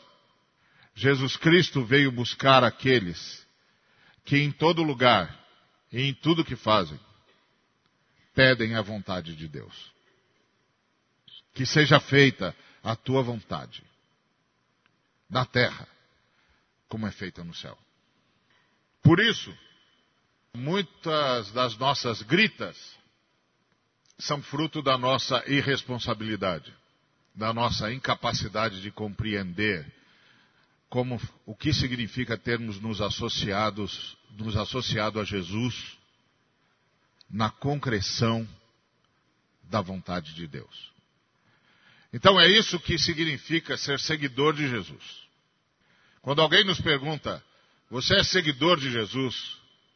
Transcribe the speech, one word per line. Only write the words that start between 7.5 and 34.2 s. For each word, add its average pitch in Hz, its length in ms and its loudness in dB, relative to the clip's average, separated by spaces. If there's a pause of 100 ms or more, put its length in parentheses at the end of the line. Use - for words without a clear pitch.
pedem 120 420 4
a 113 60 0
vontade 92 540 -8
de 80 120 -12
Deus. 64 440 -16 (1600)
Que 127 120 -4
seja 151 340 4
feita 131 560 2 (280)
a 113 120 -4
tua 131 260 0
vontade, 95 600 -10 (1500)
na 123 160 0
terra, - 420 0 (1000)
como 110 200 -6
é 92 40 -4
feita 90 320 -12
no 82 100 -14
céu. - 240 -14 (1200)
Por 165 180 8
isso, 208 360 -2 (1000)
muitas 143 960 -2
das 117 260 0
nossas 127 440 -2
gritas 123 560 2 (1400)
são 147 220 -4
fruto 151 400 -6
da 131 160 2
nossa 127 500 0
irresponsabilidade, 110 1300 -2 (580)
da 110 200 -4
nossa 113 380 -2
incapacidade 110 920 -4
de 101 100 -12
compreender 101 1000 -4 (1000)
como, 123 320 -4 (240)
o - 100 -14
que 151 160 -2
significa 120 640 -4
termos 113 440 -4
nos 107 180 -6
associados, 104 1160 -4 (140)